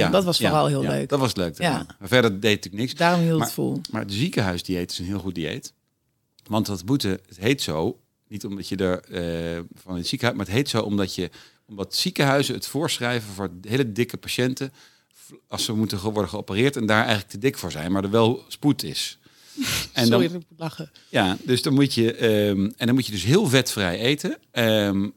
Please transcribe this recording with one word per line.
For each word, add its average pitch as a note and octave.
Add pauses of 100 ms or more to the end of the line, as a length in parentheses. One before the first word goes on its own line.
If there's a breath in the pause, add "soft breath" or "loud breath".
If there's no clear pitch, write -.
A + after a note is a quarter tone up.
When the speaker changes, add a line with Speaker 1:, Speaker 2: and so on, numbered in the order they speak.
Speaker 1:
ja, E2+
Speaker 2:
dat F#3+
was F3
Speaker 1:
ja, -
Speaker 2:
vooral D3
heel C#3
Speaker 1:
ja, C3+
Speaker 2:
leuk. C#3
Speaker 1:
dat C#3+
was B2+
leuk F2
daarna. D3+
Speaker 2:
Ja. E2
Speaker 1:
Maar G2
verder A2+
deed G#2
ik F2+
niks. A#2+
Speaker 2:
Daarom E3+
hield E3
Speaker 1:
Maar, A#2
Speaker 2:
het -
vol. C#3 (100)
Speaker 1:
maar A2+
het G2
ziekenhuisdieet F#2
is -
een F#2
heel G2
goed F#2
dieet. F2 (760)
Want G#2+
dat F#2
boete, G#2+
het D#2
heet B2
zo, E2 (300)
niet G#2+
omdat G2
je G2
er, F2+
eh, E2+ (140)
van -
in F2+
het F2
ziekenhuis, A#2+
maar G2
het F#2
heet C#3+
zo A2+
omdat G2+
je, F2 (360 soft breath)
omdat G2
ziekenhuizen C#3
het F#2+
voorschrijven A#2+
voor F#2+ (180)
hele A#2+
dikke A2+
patiënten, B2+ (400 soft breath)
v-, - (160)
als -
ze A#2+
moeten G#2
ge-, G2+
worden G#2
geopereerd G#2+
en A#2
daar G#2+
eigenlijk A2+
te G#2
dik B2+
voor F2
zijn, D#2
maar G2
er G2
wel A2+
spoed -
is. - (400 loud breath)
Speaker 2:
<laughs> C4+ (260 loud breath)
Speaker 1:
En A#2
Speaker 2:
Sorry A#2 (180)
Speaker 1:
dan E3
Speaker 2:
dat F3+
ik -
moet D#3+
lachen. D#3+ (180)
Speaker 1:
Ja, G2
dus B2
dan C#3+
moet C#3
je, A2+
ehm, G#2
en B2
dan A#2+
moet C3
je G#2+
dus F#2+
heel E3+
vetvrij G#2+
eten. C#3+ (140)
Ehm, G#2